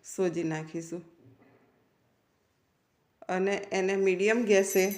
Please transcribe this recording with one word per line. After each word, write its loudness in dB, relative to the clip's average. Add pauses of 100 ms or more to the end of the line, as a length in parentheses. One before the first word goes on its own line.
સોજી -2
નાખીશું. -8 (2250)
અને 0 (160)
એને 0
મીડિયમ 2
ગેસે 4 (140)